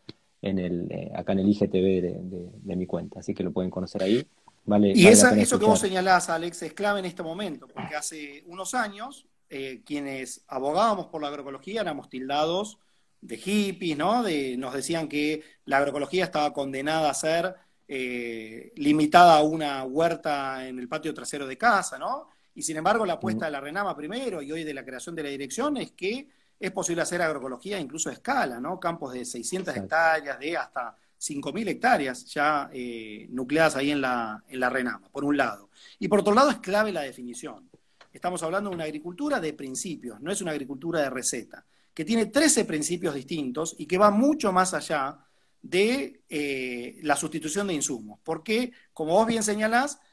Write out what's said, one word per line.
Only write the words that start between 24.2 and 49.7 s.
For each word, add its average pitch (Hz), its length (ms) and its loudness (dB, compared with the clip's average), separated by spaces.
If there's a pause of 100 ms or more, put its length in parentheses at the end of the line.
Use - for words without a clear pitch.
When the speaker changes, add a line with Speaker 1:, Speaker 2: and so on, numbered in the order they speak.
Speaker 2:
y 139 80 -10
hoy 160 140 -6
de 151 100 -8
la 131 100 -12
creación 131 300 -12
de 160 80 -6
la 147 60 -6
dirección 143 480 -4
es 190 160 -8
que 233 360 -6 (300)
es 185 140 -6
posible 170 300 -2
hacer 175 200 -2
agroecología 151 560 -4
incluso 147 320 -6
a - 20 -6
escala, 165 460 -2
¿no? 170 220 -6
Campos 165 320 -4
de 123 120 -8
seiscientas 165 520 -6
Speaker 1:
Exacto. 98 180 -6
Speaker 2:
hectáreas, 156 460 2
de 160 160 -4
hasta 123 400 -6 (200)
cinco 139 360 -6
mil 202 160 -4
hectáreas 147 580 0
ya, 147 460 0
eh, 113 580 -10
nucleadas 135 460 2
ahí 139 160 0
en 143 80 0
la, 120 480 -2
en 131 100 -12
la 127 100 2
renama, 123 440 -4
por 139 120 -6
un 143 120 2
lado. 110 340 -2 (300)
Y 190 80 -2
por 202 100 4
otro 202 160 4
lado, 269 160 6
es 226 60 0
clave 208 340 0
la 170 120 -4
definición. 120 680 -12 (420)
Estamos 180 300 -4
hablando 190 280 -2
de 185 40 -4
una 165 100 -4
agricultura 175 540 -4
de 156 140 -4
principios, 131 680 -8
no 160 120 -6
es 202 100 -4
una 170 80 -4
agricultura 143 500 -4
de 139 100 0
receta, 127 540 -6 (300)
que 160 100 -6
tiene 226 220 2
trece 262 380 4
principios 160 500 -2
distintos 143 640 -4
y 147 80 -10
que 180 120 0
va 208 120 8
mucho 240 400 4
más 185 220 4
allá 147 460 -2 (420)
de, 226 680 0
eh, 127 720 -6
la 147 140 2
sustitución 156 500 -4
de 185 80 -2
insumos. 113 500 -4
Porque, 220 480 -2 (220)
como 160 180 -2
vos 220 140 6
bien 226 160 0
señalás, 214 580 0 (120)